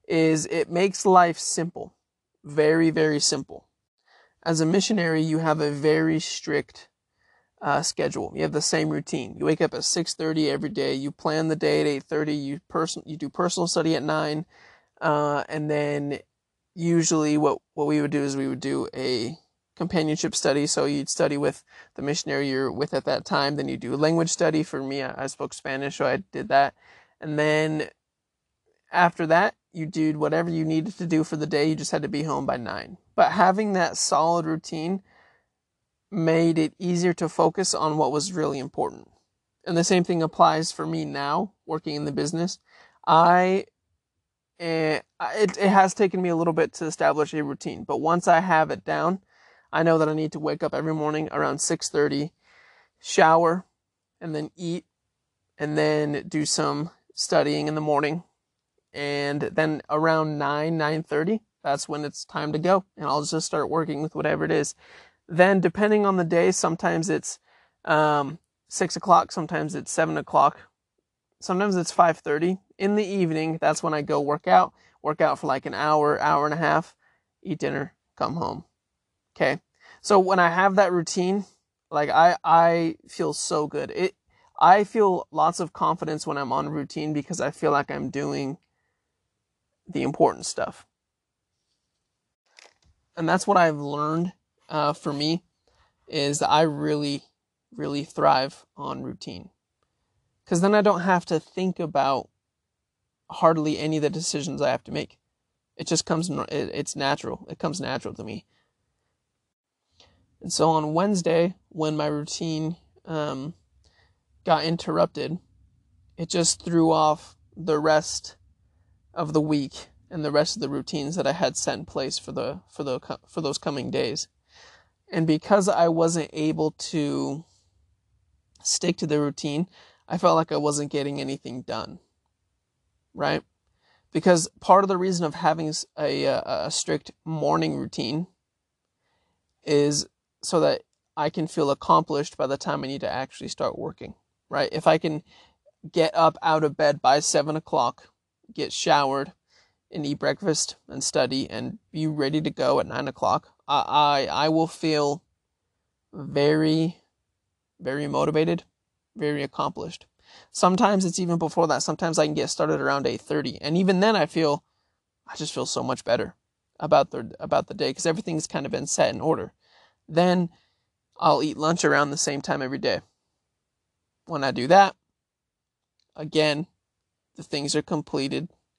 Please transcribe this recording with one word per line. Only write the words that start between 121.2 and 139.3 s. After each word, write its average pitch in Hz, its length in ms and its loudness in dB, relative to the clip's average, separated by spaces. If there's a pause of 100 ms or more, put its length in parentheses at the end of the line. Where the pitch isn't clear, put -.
I 135 60 2
had 170 220 -2
set - 220 -4
in 156 80 -12
place - 340 -6
for - 120 -14
the, 135 380 -6
for - 140 -10
the 131 160 -4
co-, - 280 -10
for - 140 -8
those 147 160 -2
coming 135 340 -6
days. 131 360 -4 (840)
And 165 160 0
because 180 400 2
I 170 220 4
wasn't 165 440 0
able 156 380 -2
to 143 760 -4 (1200)
stick - 340 -2
to 170 100 -4
the 151 120 0
routine, 147 480 -4 (400)
I 175 100 -4
felt 170 180 4
like 160 160 2
I 151 60 -2
wasn't 147 340 -2
getting 143 300 -4
anything 135 400 -10
done, 123 380 -10 (1160)
right? 147 300 -2 (680)
Because 170 380 4 (100)
part 196 240 6
of 196 60 0
the 190 80 0
reason 180 280 -2
of 147 100 -4
having 160 340 0
s-, - 160 -6 (120)
a, 143 280 -2
a, 131 200 0
a 90 260 -4
strict - 400 -4 (120)
morning 156 540 0
routine 139 500 -4 (1400)